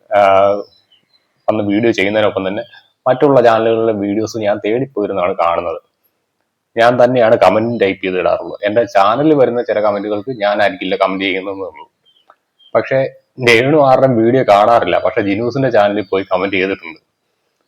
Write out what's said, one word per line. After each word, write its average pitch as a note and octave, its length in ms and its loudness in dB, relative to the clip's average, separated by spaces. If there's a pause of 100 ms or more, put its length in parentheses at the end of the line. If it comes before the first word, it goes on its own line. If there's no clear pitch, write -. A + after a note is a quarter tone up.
(160)
ആ, G2+ 40 4 (1300)
വന്ന് G#2+ 160 0
വീഡിയോ G#2+ 280 0
ചെയ്യുന്നതിനൊപ്പം G2 560 -2
തന്നെ G#2 140 -8 (460)
മറ്റുള്ള C3 320 2
ചാനലുകളിലെ A2+ 520 2
വീഡിയോസ് G#2 460 -4
ഞാൻ G#2 200 -2
തേടിപ്പോയിരുന്നാണ് G#2 760 -4
കാണുന്നത്. E2+ 460 -4 (920)
ഞാൻ B2 280 4
തന്നെയാണ് A#2+ 320 2
കമന്റ് G#2+ 480 0
ടൈപ്പ് F#2+ 200 -4
ചെയ്ത് F#2 160 -2
ഇടാറുള്ളത്. E2+ 440 -4
എൻ്റെ G#2+ 200 0
ചാനലിൽ A#2 500 2
വരുന്ന A#2+ 280 0
ചില G#2+ 180 -2
കമന്റുകൾക്ക് G#2 500 -4
ഞാനായിരിക്കില്ല G2+ 680 -2
കമന്റ് F#2+ 280 -2
ചെയ്യുന്നതെന്നേ F#2+ 400 -6
ഉള്ളൂ. D#2 280 -18 (840)
പക്ഷേ, C3 340 -2 (400)
രേണു C3+ 380 4
ആരുടെയും C3 300 4
വീഡിയോ A#2+ 260 2
കാണാറില്ല, G2+ 560 4
പക്ഷേ F#2 220 -2
ജിനൂസിന്റെ A#2 500 -2
ചാനലിൽ G#2 320 2
പോയി G2 300 -4
കമന്റ് F#2+ 240 -2
ചെയ്തിട്ടുണ്ട്. F#2 440 -6 (680)